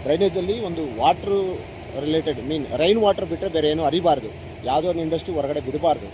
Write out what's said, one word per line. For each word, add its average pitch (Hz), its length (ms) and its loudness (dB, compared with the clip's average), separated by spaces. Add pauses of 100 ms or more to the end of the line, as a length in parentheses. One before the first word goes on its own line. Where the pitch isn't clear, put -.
ಡ್ರೈನೇಜಲ್ಲಿ 185 600 0
ಒಂದು 156 360 -4
ವಾಟ್ರು 185 520 2 (480)
ರಿಲೇಟೆಡ್, 151 440 0
ಮೀನ್ 147 200 -2 (120)
ರೈನ್ 185 220 6
ವಾಟರ್ 202 260 4
ಬಿಟ್ಟರೆ 170 240 -4
ಬೇರೆ 160 200 2
ಏನೂ 156 140 0
ಹರಿಬಾರ್ದು, 147 440 2 (380)
ಯಾವುದೇ 147 220 2
ಒಂದು 170 140 0
ಇಂಡಸ್ಟ್ರಿ 165 320 -2
ಹೊರಗಡೆ 147 260 -2
ಬಿಡಬಾರ್ದು. 139 540 0